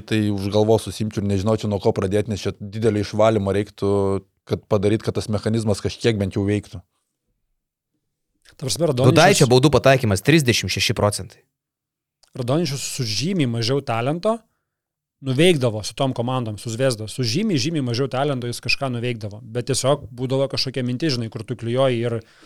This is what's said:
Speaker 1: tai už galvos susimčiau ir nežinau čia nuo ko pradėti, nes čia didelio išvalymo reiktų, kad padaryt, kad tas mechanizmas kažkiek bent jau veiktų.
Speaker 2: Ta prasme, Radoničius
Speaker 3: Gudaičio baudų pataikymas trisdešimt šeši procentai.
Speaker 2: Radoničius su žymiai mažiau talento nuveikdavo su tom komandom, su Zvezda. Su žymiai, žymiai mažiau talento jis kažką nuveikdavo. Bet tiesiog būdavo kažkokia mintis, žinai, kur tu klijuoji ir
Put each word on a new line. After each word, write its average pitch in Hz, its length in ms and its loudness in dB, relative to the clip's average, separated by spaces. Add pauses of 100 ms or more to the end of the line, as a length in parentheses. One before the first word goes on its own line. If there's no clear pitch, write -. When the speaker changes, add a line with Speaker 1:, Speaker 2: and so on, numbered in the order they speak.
Speaker 1:
tai 110 120 0 (120)
už 98 140 -4 (100)
galvos 107 320 4
susimčiau 107 320 -6
ir 104 80 -2
nežinau 101 320 0
čia - 80 -6
nuo 101 160 -2
ko 113 80 2
pradėti, 101 400 -2
nes 98 80 -4
čia 98 220 -6
didelio 107 420 -2
išvalymo 104 540 2
reiktų, 101 320 -2 (580)
kad 104 240 -4
padaryt, 104 320 2
kad - 160 -6
tas 98 80 -4
mechanizmas 110 560 -2
kažkiek 117 320 0
bent 98 240 -2
jau 101 80 0
veiktų. 101 320 -2 (1800)
Speaker 2:
Ta 135 140 -10
prasme, 151 180 0
Radoničius 135 240 4
Speaker 3:
Gudaičio 165 400 6
baudų 127 240 6
pataikymas 120 480 4
trisdešimt 135 480 2
šeši - 240 -2
procentai. - 480 -2 (960)
Speaker 2:
Radoničius 139 460 -2 (100)
su 139 80 -4
žymiai 127 480 -2
mažiau 117 320 0
talento 151 540 -2 (840)
nuveikdavo 131 600 2
su - 120 -10
tom 131 200 -2
komandom, 120 440 -4
su - 120 -10
Zvezda. 113 400 -2
Su - 160 -6
žymiai, 170 320 0
žymiai 143 280 -2
mažiau 120 200 -2
talento 127 400 -2
jis 120 160 -8
kažką 131 320 -2
nuveikdavo. 113 480 -6
Bet 117 280 -6
tiesiog 135 400 0
būdavo 131 400 -2
kažkokia 127 360 -4
mintis, 127 280 -2
žinai, 117 160 -4
kur 113 120 -10
tu 110 160 -8
klijuoji 123 400 0
ir 117 200 -2 (280)